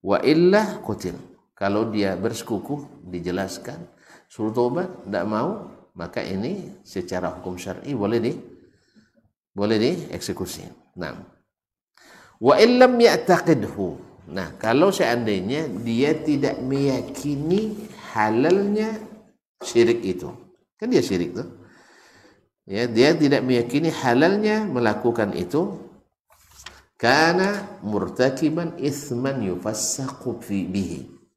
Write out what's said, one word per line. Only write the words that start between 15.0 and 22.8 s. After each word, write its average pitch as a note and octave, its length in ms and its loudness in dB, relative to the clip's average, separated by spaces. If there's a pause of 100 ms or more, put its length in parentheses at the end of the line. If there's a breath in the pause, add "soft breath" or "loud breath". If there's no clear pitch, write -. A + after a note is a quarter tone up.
dia C#3 320 2
tidak C#3 400 0
meyakini C#3+ 1300 -2 (240)
halalnya G3 880 2 (640)
syirik A#2 400 2
itu, F2+ 320 -6 (400)
kan A#3 160 -6
dia F#3+ 140 4
syirik F2 340 -2
tuh. - 240 -12 (1000 soft breath)
Ya, A2 240 -4